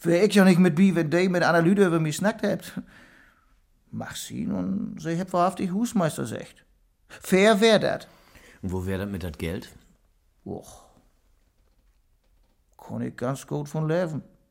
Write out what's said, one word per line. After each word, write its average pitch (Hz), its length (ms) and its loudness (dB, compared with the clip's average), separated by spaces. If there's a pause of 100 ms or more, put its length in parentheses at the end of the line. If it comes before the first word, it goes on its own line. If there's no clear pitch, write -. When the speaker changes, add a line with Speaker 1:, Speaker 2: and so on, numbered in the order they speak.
Speaker 1:
Wär 170 220 2
ich 202 120 2
ja 196 100 8
nicht 185 140 6
mit 180 160 4
bi, 185 200 4
wenn 165 140 0
de 180 200 2
mit 175 140 0
Anna 165 160 4
Lüde 196 260 4
über 170 140 2
mich 156 180 -2
snackt 220 260 -2
hebt. - 360 -6 (1120)
Mag - 240 -12
sie - 300 -10
nun, 190 540 -6
sie 160 160 -6
hebt 185 180 -6
wahrhaftig 185 380 0
Husmeister 185 540 -2
secht. - 400 -12 (420)
Fair 196 520 4
wär 220 200 6
dat. - 280 -4 (540)
Speaker 2:
Und 92 100 -6
wo 92 140 -4
wär 95 120 -4
dat 101 120 -6
mit 98 140 -8
dat 85 160 -10
Geld? 87 300 -8 (760)
Speaker 1:
Och. - 400 -14 (1900)
Kon - 240 -10
ich 123 160 -8
ganz 131 300 -6
gut 147 200 -6
von 156 200 -4
leben. 160 360 -2 (280)